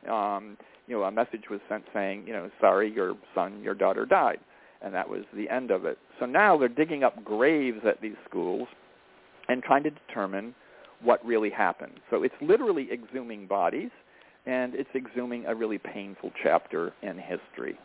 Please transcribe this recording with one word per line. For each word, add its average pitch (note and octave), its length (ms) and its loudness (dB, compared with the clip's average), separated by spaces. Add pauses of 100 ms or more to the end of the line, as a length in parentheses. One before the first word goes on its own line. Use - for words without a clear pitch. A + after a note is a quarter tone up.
Um, G#2 500 -2 (280)
you A#2+ 100 -6
know, G#2 100 0
a G2 60 -2
message A2+ 380 -2
was G2+ 180 -8
sent G#2+ 260 -6
saying, G2 340 -4
you A2+ 60 -10
know, G2 180 -8 (100)
"Sorry, G#2 320 6
your F#2+ 220 -2 (180)
son, G2 300 -4
your G#2 100 -4
daughter G2 320 2
died." C3 340 4 (440)
And G2 100 -10
that F2+ 160 -4
was G2+ 140 -6 (100)
the G#2+ 160 -6
end B2 220 -2
of F#2 140 0
it. D2+ 120 -2 (220)
So C3 60 -2
now F3 320 6
they're C3 100 4
digging D3 360 0
up A2+ 200 2
graves B2 640 2
at - 140 0
these G#2+ 160 -8 (120)
schools F#2+ 380 -2 (840)
and B2+ 140 0
trying C#3 200 4
to D3+ 80 0
determine G#2 600 -6 (480)
what A2+ 240 4
really A2 240 2
happened. - 440 -2 (160)
So E2+ 140 2
it's - 180 0
literally F3 500 2
exhuming A#2 560 -10
bodies, G2+ 440 0 (540)
and B2+ 300 -2
it's C3+ 180 -6
exhuming B2 520 -6
a A2+ 100 -2
really A2 220 -2
painful G2 540 -10 (100)
chapter E2 600 0
in F2+ 160 -8
history. - 680 -10